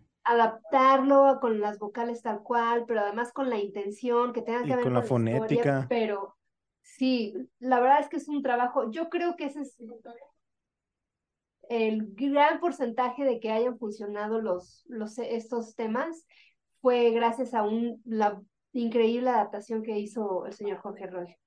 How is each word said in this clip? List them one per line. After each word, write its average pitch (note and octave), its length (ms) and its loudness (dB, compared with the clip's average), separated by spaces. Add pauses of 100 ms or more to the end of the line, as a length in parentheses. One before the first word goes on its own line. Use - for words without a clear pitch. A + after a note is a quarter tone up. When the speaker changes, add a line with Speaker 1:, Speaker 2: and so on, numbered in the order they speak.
(240)
Speaker 1:
adaptarlo C4+ 1160 6
con A3+ 200 2
las G#3 180 -2
vocales A#3 440 -6
tal G#3+ 200 -6
cual, A#3 440 0
pero A3+ 140 0
además G#3+ 320 -2
con C4+ 180 -2
la A3 80 0
intención, G#3+ 760 -2
que A#3 100 -6
tenga A#3+ 240 -4
que - 40 -2
Speaker 2:
Y B3+ 60 0
Speaker 1:
ver A#3+ 120 0
Speaker 2:
con B2 60 2
la A#2+ 80 4
Speaker 1:
con - 20 -6
la A#2 80 -4
historia, A#2+ 520 2
Speaker 2:
fonética. C3+ 240 0
Speaker 1:
pero G#3 480 -4 (460)
sí, A#3+ 520 -2 (240)
la B3 220 2
verdad C4+ 200 6
es C#4+ 80 -2
que E4+ 100 -8
es C#4+ 100 -8
un D4 140 -4
trabajo, B3 480 0
yo E4 200 -6
creo F4 260 -2
que D4 100 -6
ese C#4+ 160 -8
es - 140 -14 (1900)
el A3 460 -2
gran C#4+ 460 2
porcentaje B3+ 640 -2
de B3 160 0
que A3 100 -4
hayan A#3 280 0
funcionado G#3 640 -6
los, F3+ 480 -6
los, G#3+ 300 -10
estos A3+ 580 -6
temas C4 500 -6 (540)
fue A#3+ 300 4
gracias A#3 440 0
a A3 80 2
un, A3+ 420 -2
la G#3 360 0 (320)
increíble A#3 580 2
adaptación G#3+ 520 -2
que G#3+ 160 -6
hizo G#3 480 -4
el G#3+ 60 -12
señor G3+ 260 -8
Jorge G3+ 280 -12
Roy. F3 300 -10 (100)